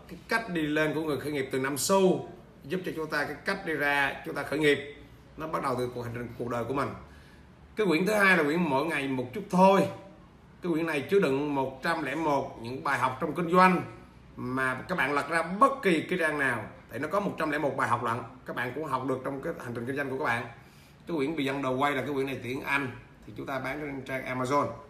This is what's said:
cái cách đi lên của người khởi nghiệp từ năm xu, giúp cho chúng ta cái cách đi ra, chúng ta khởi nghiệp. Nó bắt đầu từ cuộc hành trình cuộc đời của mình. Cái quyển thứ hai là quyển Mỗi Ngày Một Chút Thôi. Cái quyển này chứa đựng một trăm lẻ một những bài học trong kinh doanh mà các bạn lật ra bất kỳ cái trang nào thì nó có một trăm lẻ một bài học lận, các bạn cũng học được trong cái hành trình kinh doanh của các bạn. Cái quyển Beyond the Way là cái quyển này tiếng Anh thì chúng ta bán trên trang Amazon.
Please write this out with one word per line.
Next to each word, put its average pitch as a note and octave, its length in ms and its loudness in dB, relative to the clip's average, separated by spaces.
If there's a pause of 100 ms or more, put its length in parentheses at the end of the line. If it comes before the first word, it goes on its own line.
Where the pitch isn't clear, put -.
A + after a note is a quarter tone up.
cái - 120 -16 (100)
cách A3+ 200 -2
đi E3+ 120 -2
lên D3+ 320 2
của D3+ 80 -2
người D3+ 180 -2
khởi C#3+ 120 -6
nghiệp C3+ 200 -4
từ C3+ 80 -2
năm C#3 180 -2
xu, F3+ 520 4 (340)
giúp F3 220 -4
cho D#3+ 100 -6
chúng D#3 140 -6
ta D3+ 140 -2
cái C#3 120 -6 (100)
cách G3 200 -4
đi E3 80 -2
ra, C#3+ 400 2 (120)
chúng E3 100 -6
ta C#3+ 80 -4
khởi C#3+ 160 -2
nghiệp. D3 360 2 (420)
Nó D#3 100 -8
bắt - 160 -4
đầu C3 140 0
từ B2 180 -2
cuộc A#2+ 80 -6
hành A#2 100 -8
trình A#2+ 240 -8
cuộc A#2+ 120 -6
đời A#2+ 140 -2
của C3+ 100 -4
mình. C3+ 160 -2 (880)
Cái G#3+ 120 6
quyển E3 180 6
thứ G#3+ 80 4
hai G3 240 8
là D#3+ 60 6
quyển D#3+ 260 4
Mỗi C#3 160 2
Ngày C#3+ 220 -2
Một B2+ 260 -2
Chút G3+ 160 -6
Thôi. F#3 380 8 (760)
Cái E3+ 80 -2
quyển D#3+ 140 0
này D#3 160 -2
chứa G3 180 4
đựng C#3+ 360 2
một C3 280 -2
trăm E3 200 0
lẻ C3+ 120 -4
một D3 460 0
những B2 220 -8
bài C3+ 160 0
học C3 220 0
trong D#3 140 -2
kinh E3+ 160 -2
doanh F3+ 300 8 (540)
mà B2+ 420 -2 (100)
các F3+ 100 -4
bạn C#3 160 0
lật C#3+ 160 0
ra E3 140 0
bất A3 380 2
kỳ E3+ 200 4
cái F3+ 180 -4
trang D3+ 200 0
nào B2 240 0 (280)
thì - 80 -8
nó D3 80 -4
có G3+ 120 0
một F#3+ 180 -2
trăm D#3 140 -2
lẻ D3 60 -2
một C#3+ 200 -2
bài C3 120 0
học A#2 140 0
lận, A#2 140 0 (280)
các - 100 -8
bạn B2 200 -4
cũng D3+ 100 -6
học C3 200 -4
được C3+ 200 0
trong C#3 160 -6
cái E3 120 -6 (100)
hành B2 100 -8
trình A#2 120 -6
kinh C3+ 100 -4
doanh C#3 140 -4
của C3 80 -4
các - 80 -4
bạn. A#2+ 220 -2 (600)
Cái E3+ 100 -4
quyển D3 180 0
Beyond C#3 300 -2
the C3 60 0
Way C#3+ 240 2
là D#3+ 60 0
cái D3 120 -4
quyển C3+ 120 0
này C3+ 180 -6
tiếng C3 200 -6
Anh C#3 280 -2 (360)
thì G#2 100 -18
chúng C3+ 80 -10
ta C3+ 140 -6
bán D3+ 200 -6
trên C#3 260 -8
trang C3 340 -6
Amazon. C3 280 2 (220)